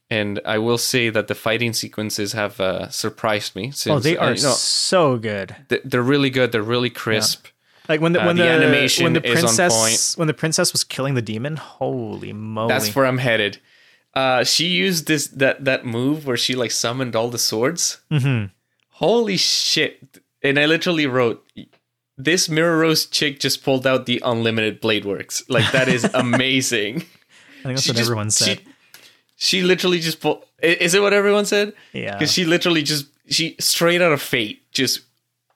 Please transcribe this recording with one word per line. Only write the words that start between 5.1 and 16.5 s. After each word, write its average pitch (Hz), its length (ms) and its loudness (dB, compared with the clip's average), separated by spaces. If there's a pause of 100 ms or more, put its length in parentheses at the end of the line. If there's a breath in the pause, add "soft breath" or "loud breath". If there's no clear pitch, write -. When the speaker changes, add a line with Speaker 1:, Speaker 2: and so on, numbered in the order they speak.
Speaker 2:
good. 104 380 -6 (140)
Speaker 1:
th-, - 140 0
they're 123 200 0
really 139 260 2
good. 123 220 2
They're 113 100 0
really 123 280 0
Speaker 2:
Yeah. 123 60 -10
Speaker 1:
crisp. 107 520 -2 (420 soft breath)
Speaker 2:
Like 156 120 0
when 165 120 2
the, 175 80 2
Speaker 1:
Uh, - 60 2
Speaker 2:
when 175 80 2
Speaker 1:
the 175 80 4
Speaker 2:
the, 170 60 4
Speaker 1:
animation 156 560 4
Speaker 2:
when 165 80 2
the 160 120 0
Speaker 1:
is 120 140 2
on 117 160 2
Speaker 2:
princess, 143 200 4
Speaker 1:
point. 113 440 2
Speaker 2:
when 160 80 0
the 156 80 0
princess 160 380 0
was - 100 -2
killing 135 320 -4
the 120 60 0
demon, 110 340 -6
holy 110 760 -8
moly. 110 360 -6
Speaker 1:
That's 123 260 0
where 135 120 4
I'm 127 100 0
headed. 110 400 0 (560 soft breath)
Uh, 127 300 2
she 156 240 0
used 180 400 0
this, 156 200 0
that, 135 380 0
that 131 200 0
move 135 420 -2
where 120 100 0
she, - 160 -2